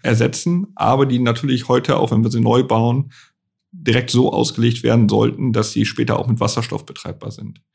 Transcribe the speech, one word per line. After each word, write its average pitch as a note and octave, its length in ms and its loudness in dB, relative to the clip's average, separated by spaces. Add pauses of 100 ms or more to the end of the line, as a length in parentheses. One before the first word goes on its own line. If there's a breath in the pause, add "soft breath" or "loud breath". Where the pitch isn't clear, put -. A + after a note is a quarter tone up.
ersetzen, E3+ 720 0
aber C3+ 300 2
die B2 140 0
natürlich B2 480 -2
heute, B2+ 300 2
auch - 140 0
wenn A2+ 120 4
wir A#2 80 0
sie B2 80 0
neu A#2 240 4
bauen, A#2+ 480 0 (600 loud breath)
direkt B2 380 0
so B2 220 2
ausgelegt A#2 520 0
werden A#2 260 4
sollten, A2+ 420 0
dass G#2+ 200 -2
sie A2 140 0
später A#2 340 -2
auch - 80 -6
mit A#2 120 0
Wasserstoff - 460 -4
betreibbar - 460 -14
sind. - 300 -16 (140)